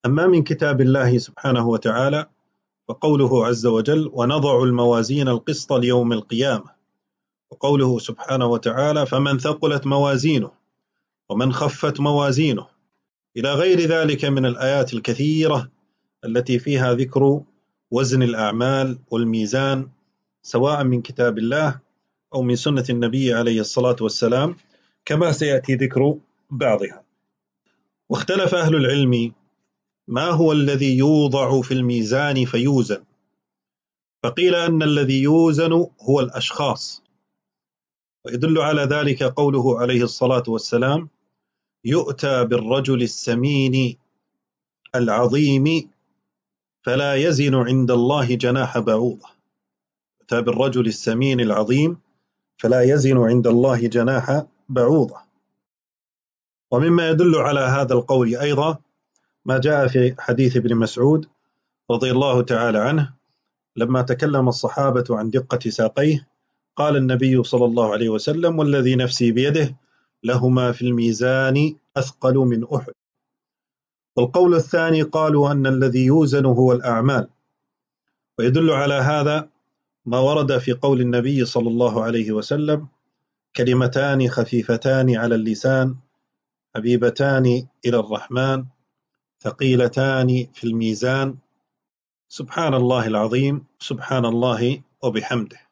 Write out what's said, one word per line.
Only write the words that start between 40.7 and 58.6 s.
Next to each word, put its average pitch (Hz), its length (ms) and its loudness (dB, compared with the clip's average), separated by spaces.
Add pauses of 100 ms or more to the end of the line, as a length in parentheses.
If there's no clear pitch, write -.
"يؤتى 135 600 -2
بالرجل 123 560 0
السمين 127 960 -2 (1000)
العظيم 135 920 0 (920)
فلا 139 340 -2
يزن 143 400 2
عند 127 360 2
الله 127 440 2
جناح 123 440 -2
بعوضة". 110 560 -2 (840)
"يؤتى 120 200 -4
بالرجل 127 460 0
السمين 120 520 -2
العظيم 120 580 0 (600)
فلا 123 240 2
يزن 135 360 4
عند 120 300 2
الله 120 400 2
جناح 127 560 0 (260)
بعوضة". 127 460 2 (1600)
ومما 165 380 2
يدل 160 260 4
على 143 240 0
هذا 131 340 0
القول 123 420 2
أيضا 147 420 0 (680)